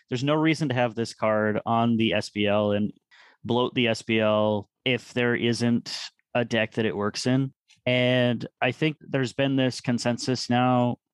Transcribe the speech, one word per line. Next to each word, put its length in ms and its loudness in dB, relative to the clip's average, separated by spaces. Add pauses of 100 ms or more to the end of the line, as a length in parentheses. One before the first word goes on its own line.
There's 160 -4
no 100 2
reason 360 0
to 40 -2
have 200 0
this 180 -4
card 540 0
on 320 2
the 160 2
S 160 -4
B 160 -2
L 260 2
and 180 0 (540)
bloat 300 0
the 140 2
S 120 -2
B 200 0
L 500 2 (160)
if 260 -2
there 220 0
isn't 600 0 (400)
a 100 0
deck 300 -2
that 120 0
it 100 -4
works 300 -4
in. 260 0 (320)
And 600 2 (160)
I 100 0
think 280 -2
there's 340 -4
been 220 0
this 260 0
consensus 680 -2
now. 480 2 (180)